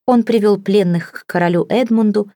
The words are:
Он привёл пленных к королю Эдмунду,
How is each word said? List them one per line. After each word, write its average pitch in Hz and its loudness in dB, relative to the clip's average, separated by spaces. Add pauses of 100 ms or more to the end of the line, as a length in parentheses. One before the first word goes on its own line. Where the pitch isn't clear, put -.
Он 240 2
привёл 208 0
пленных 190 -2
к - -20
королю 175 -2
Эдмунду, 214 0